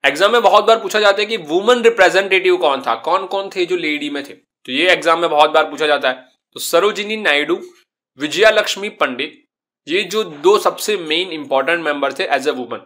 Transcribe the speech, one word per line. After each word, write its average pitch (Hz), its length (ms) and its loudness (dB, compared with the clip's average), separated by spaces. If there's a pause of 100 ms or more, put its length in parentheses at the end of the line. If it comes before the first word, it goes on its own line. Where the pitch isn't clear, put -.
एग्जाम 160 260 2
में 240 100 2
बहुत 202 240 4
बार 220 140 4
पूछा 208 200 -4
जाता 202 220 2
है - 40 0
कि 220 120 -6
वुमेन 202 460 0
रिप्रेजेंटेटिव 185 720 4
कौन 139 240 0
था, 117 140 -2
कौन-कौन 190 600 -4
थे 180 100 -2
जो 175 100 -4
लेडी 151 340 -4
में 143 140 -8
थे, - 100 -18
तो - 380 -20
ये 160 180 0
एग्जाम 165 300 2
में 170 100 0
बहुत 151 200 4
बार 151 200 2
पूछा 151 180 -4
जाता 135 220 0
है। 127 160 -8 (280)
तो - 60 -16
सरोजिनी 202 580 0
नायडू, 156 440 0 (560)
विजया 151 320 2
लक्ष्मी 208 400 -2
पंडित, 139 560 -6 (420)
ये 185 160 -2
जो 208 200 -4
दो 170 360 2
सबसे 196 380 -2
मेन 170 340 -4
इंपॉर्टेंट 156 520 -2
मेंबर 143 300 -2
थे 185 140 -6
as 139 140 0
a 143 120 -2
woman। 120 320 -8